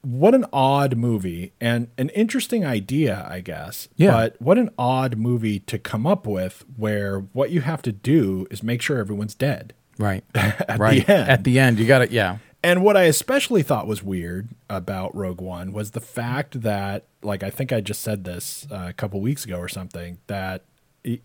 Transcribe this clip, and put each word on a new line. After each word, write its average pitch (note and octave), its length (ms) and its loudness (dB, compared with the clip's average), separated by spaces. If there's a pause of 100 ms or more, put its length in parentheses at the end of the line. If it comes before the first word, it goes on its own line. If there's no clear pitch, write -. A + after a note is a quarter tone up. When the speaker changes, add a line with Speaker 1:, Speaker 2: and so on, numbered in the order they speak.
Speaker 1:
what C#3+ 340 4
an C4 160 4
odd C3+ 460 2
movie F#2+ 640 -2
and A#2 260 0 (100)
an C3 120 -2
interesting A3 560 -2
idea, B2 640 -2
I F2+ 100 -10
guess. D#2+ 560 -12
Speaker 2:
Yeah. F#3 160 6
Speaker 1:
But A2+ 300 0
what D#3+ 160 4
an B3 200 0
odd B2+ 400 0
movie A2 420 0
to - 200 -8
come A2 260 -6
up G3 220 0
with F#2 380 -6 (100)
where G#2 440 -2 (120)
what C#3+ 200 -2
you E3+ 100 0
have D3 220 -4
to A#2 100 -2
do G2+ 580 2
is G#2 100 -12
make A#2 200 -2
sure C#3+ 160 -2
everyone's G#2 360 -4
dead. B2+ 380 -4 (260)
Speaker 2:
Right. G2+ 320 -2
Speaker 1:
<laughs> - 60 -18
At G#2+ 320 0
the A2+ 100 -4
Speaker 2:
Right. A2 320 6
Speaker 1:
end. F3 200 6
Speaker 2:
At A#2+ 160 4
the B2+ 120 4
end, B2 220 6
you A2+ 80 4
gotta, B2+ 240 6
yeah. G2+ 260 2 (240)
Speaker 1:
And F3 220 4
what G3+ 140 6
I F#3 60 8
especially A#3+ 600 2
thought A2 240 -2
was G#2 160 -4
weird F#2 460 -6 (200)
about F#2+ 460 -6
Rogue F2+ 240 -6
One F#2 320 -10
was G#2 200 -8
the A2+ 100 -8
fact B2 600 -6
that, G2+ 420 -2 (160)
like, G2+ 200 -4
I G2 80 -6
think B2+ 220 -6
I A#2+ 80 0
just G2+ 220 -6
said G#2 240 -6
this, - 440 -12
uh, F#2 200 -10
a F2+ 40 -12
couple G2 280 -6
weeks C3+ 240 -4
ago F#2 120 -8
or F2 120 -8
something, F2 480 -12 (100)
that F#2+ 360 -8 (420)
it A#2+ 200 -6